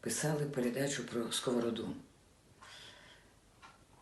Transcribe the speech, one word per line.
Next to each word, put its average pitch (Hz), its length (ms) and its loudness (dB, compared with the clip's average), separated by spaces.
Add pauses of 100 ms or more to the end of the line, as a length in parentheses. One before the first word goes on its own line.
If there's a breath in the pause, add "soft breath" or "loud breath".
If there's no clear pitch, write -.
Писали 147 440 2 (100)
передачу 123 520 2
про 113 260 -2
Сковороду. 117 560 2 (2250 loud breath)